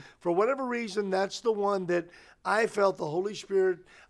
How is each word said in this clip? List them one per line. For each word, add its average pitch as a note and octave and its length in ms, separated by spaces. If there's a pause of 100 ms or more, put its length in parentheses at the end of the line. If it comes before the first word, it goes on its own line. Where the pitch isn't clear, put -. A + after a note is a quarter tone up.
(200)
For F3 120
whatever A#3+ 340
reason, G#3+ 460
that's G3 280
the A#3+ 120
one G3+ 360
that F3 220 (340)
I G#3 220
felt G3 320
the F#3 80
Holy F3+ 300
Spirit, F#3 440 (300)